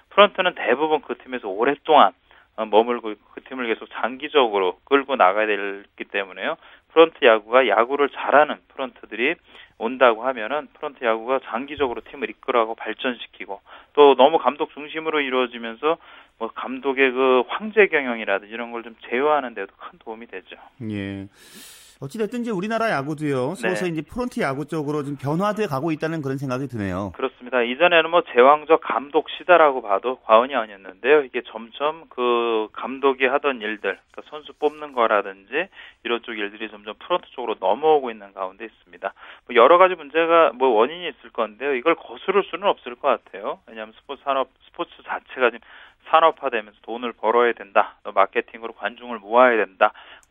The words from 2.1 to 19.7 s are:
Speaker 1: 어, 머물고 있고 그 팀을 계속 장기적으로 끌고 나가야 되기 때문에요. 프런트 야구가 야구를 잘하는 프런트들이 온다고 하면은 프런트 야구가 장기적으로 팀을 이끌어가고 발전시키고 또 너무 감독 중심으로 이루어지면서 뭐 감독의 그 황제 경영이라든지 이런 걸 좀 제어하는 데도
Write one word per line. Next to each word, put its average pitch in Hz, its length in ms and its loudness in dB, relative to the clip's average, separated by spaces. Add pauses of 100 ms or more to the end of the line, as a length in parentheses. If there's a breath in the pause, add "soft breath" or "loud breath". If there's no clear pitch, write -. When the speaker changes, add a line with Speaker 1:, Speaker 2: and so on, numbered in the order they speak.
Speaker 1:
어, 110 100 -6
머물고 113 460 0
있고 104 100 -16 (100)
그 - 120 -20
팀을 127 240 -8
계속 110 220 -6
장기적으로 120 960 0
끌고 139 320 0
나가야 101 300 4
되기 101 640 -8
때문에요. 98 460 -8 (320 soft breath)
프런트 165 360 4
야구가 113 440 4
야구를 123 420 2
잘하는 135 460 2 (120)
프런트들이 131 680 -6 (420 loud breath)
온다고 117 460 2
하면은 131 500 -6
프런트 143 280 -12
야구가 117 420 -2
장기적으로 131 580 -6
팀을 127 260 -10
이끌어가고 113 460 -2
발전시키고 107 840 -10 (340 loud breath)
또 143 220 8
너무 147 220 6
감독 147 360 -2
중심으로 156 460 -6
이루어지면서 127 760 -4 (420 loud breath)
뭐 113 100 -6
감독의 131 640 -2
그 127 360 2
황제 208 380 0
경영이라든지 110 640 -4
이런 117 200 -10
걸 117 100 -10
좀 113 120 -20 (140)
제어하는 131 460 -2
데도 98 240 -10